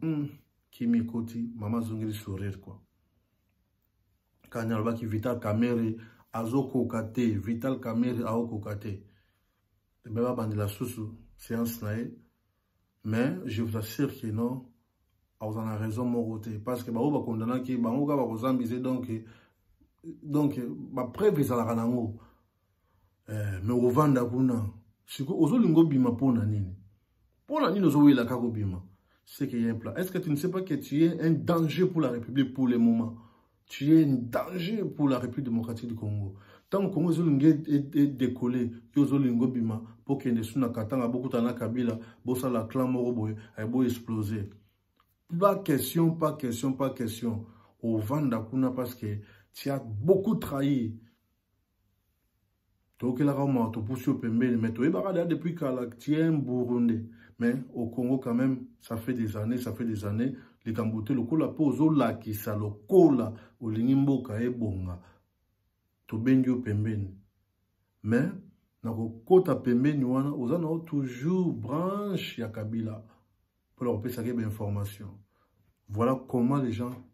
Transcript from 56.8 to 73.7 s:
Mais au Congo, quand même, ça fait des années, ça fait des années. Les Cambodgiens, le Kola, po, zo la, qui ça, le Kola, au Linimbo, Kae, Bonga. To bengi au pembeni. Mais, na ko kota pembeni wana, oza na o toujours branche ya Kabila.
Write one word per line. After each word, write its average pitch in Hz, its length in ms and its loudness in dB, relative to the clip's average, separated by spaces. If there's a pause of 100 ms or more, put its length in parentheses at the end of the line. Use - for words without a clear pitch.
Mais 117 160 2 (180)
au 120 140 -4
Congo, 127 320 0
quand 120 160 -4
même, 131 300 0 (160)
ça 117 160 -8
fait 127 160 -4
des 110 240 -2
années, 113 220 -2
ça 117 140 -6
fait 123 120 -6
des 107 200 -4
années. 113 300 -2 (300)
Les 113 80 -4
Cambodgiens, 110 420 -2
le 120 80 0
Kola, 151 260 0
po, 147 240 2
zo 143 160 4
la, 123 260 4
qui 110 200 -8
ça, 107 220 -4
le 104 120 -2 (200)
Kola, 143 440 6 (280)
au 110 100 -6
Linimbo, 135 520 2
Kae, 113 260 -2
Bonga. 92 520 -4 (1080)
To 110 100 -4
bengi 127 300 4
au 127 80 2
pembeni. 104 580 -2 (880)
Mais, 117 220 2 (580)
na 113 80 -4
ko 113 360 -6
kota 180 300 8
pembeni 131 480 2
wana, 135 280 0
oza 135 260 -2
na 165 80 -2
o 165 120 -2
toujours 147 760 -2
branche 175 840 -4
ya 113 100 -6
Kabila. 110 560 -6 (720)